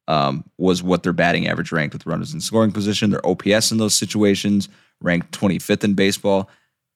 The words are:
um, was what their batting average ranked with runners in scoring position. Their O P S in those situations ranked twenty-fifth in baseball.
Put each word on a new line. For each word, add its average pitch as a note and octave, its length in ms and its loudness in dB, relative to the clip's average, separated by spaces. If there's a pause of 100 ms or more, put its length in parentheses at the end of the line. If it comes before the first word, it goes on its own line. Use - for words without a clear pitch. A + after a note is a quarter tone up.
um, C#2+ 360 0 (140)
was F2 240 2
what F2+ 220 0
their F2+ 80 0
batting E2+ 360 0
average E2 240 -4
ranked D#2 220 -2
with - 120 -14
runners E2 280 -6
in D#2+ 60 -8
scoring G#2+ 320 2
position. G#2 380 0
Their - 160 -2
O F#2 80 2
P G2 200 2
S G#2+ 180 2
in A2 60 0
those G#2+ 160 0
situations G2+ 760 2 (320)
ranked F2 320 -2
twenty-fifth F#2+ 500 0
in G#2 120 2
baseball. G2 560 0 (460)